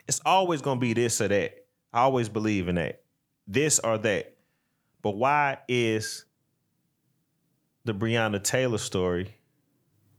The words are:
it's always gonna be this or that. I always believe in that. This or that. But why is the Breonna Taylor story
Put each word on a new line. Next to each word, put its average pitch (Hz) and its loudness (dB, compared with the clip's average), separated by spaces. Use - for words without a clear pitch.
it's - -4
always 175 2
gonna 131 -2
be 120 0
this 117 0
or 101 0
that. - 0
I 117 2
always 127 2
believe 107 -2
in 87 0
that. 80 -4
This 143 0
or 110 0
that. 104 -2
But 107 -2
why 139 0
is 113 -2
the 113 -4
Breonna 110 0
Taylor 127 0
story 90 -2